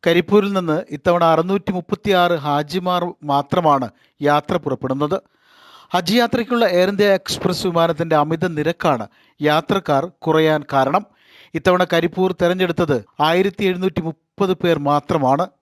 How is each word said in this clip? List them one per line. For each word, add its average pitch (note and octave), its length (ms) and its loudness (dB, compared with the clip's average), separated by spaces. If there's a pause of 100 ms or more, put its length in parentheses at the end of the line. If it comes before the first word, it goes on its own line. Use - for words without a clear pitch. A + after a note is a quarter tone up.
കരിപ്പൂരിൽ F#3+ 500 2
നിന്ന് F3 220 -2 (200)
ഇത്തവണ F3 280 0 (100)
അറുന്നൂറ്റി F#3+ 420 0
മുപ്പത്തിയാറ് F3 680 0
ഹാജിമാർ E3 600 -2 (260)
മാത്രമാണ് C#3+ 580 2 (340)
യാത്ര D3 420 0
പുറപ്പെടുന്നത്. C#3 520 -4 (760)
ഹജ്ജ് F3+ 260 0
യാത്രയ്ക്കുള്ള A#3 460 0 (120)
എയർ F#3 140 2
ഇന്ത്യ G3+ 160 2 (120)
എക്സ്പ്രസ് - 480 -6
വിമാനത്തിന്റെ E3+ 480 0
അമിത D#3 300 0 (120)
നിരക്കാണ് D3+ 480 -2 (340)
യാത്രക്കാർ D3+ 680 0 (200)
കുറയാൻ D#3 380 2 (100)
കാരണം. C#3 300 2 (500)
ഇത്തവണ F3+ 300 2 (100)
കരിപ്പൂർ F3 380 0 (100)
തെരഞ്ഞെടുത്തത് F3 560 0 (320)
ആയിരത്തി F#3+ 400 0
എഴുന്നൂറ്റി F#3 380 -4
മുപ്പത് F#3 460 -4
പേർ E3+ 260 0
മാത്രമാണ്. C#3+ 680 0 (140)